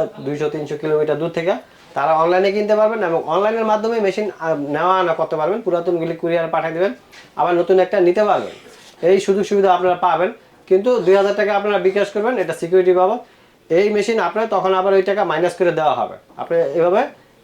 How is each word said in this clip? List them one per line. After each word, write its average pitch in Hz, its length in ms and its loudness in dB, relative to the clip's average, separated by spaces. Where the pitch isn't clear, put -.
দুইশো 147 280 -4
তিনশো 151 280 -8
কিলোমিটার 151 420 -2
দূর 165 120 -4
থেকে, 170 240 -2
তারা 147 180 0
অনলাইনে 180 400 2
কিনতে 214 240 0
পারবেন 214 280 0
এবং 165 220 -2
অনলাইনের 208 380 -2
মাধ্যমে 220 360 -2
মেশিন, 202 300 -2
আহ, 160 180 -2
নেওয়া 156 400 0
আনা 175 160 0
করতে 160 220 -4
পারবেন। 180 260 -2
পুরাতনগুলি 170 540 -2
কুরিয়ার 165 320 -2
পাঠিয়ে 160 240 -4
দিবেন, 185 220 -2
আবার 170 180 0
নতুন 180 260 2
একটা 185 200 0
নিতে 175 240 2
পারবেন। 135 500 -4
এই 190 180 4
সুযোগ 196 240 0
সুবিধা 196 300 2
আপনারা 180 200 2
পাবেন, 180 380 0
কিন্তু 214 320 2
দুই 185 180 4
হাজার 196 180 2
টাকা 208 220 0
আপনারা 202 220 0
বিকাশ 190 320 0
করবেন, 226 280 -2
এটা 165 140 -2
সিকিউরিটি 180 400 2
বাবদ। 185 260 2
এই 202 180 4
মেশিন 208 300 0
আপনার 214 300 -2
তখন 190 240 0
আবার 190 200 2
ওই 190 80 4
টাকা 196 220 0
মাইনাস 170 300 0
করে 175 180 0
দেওয়া 156 220 2
হবে। 101 220 -4
আপনি 165 220 -4
এভাবে 170 440 2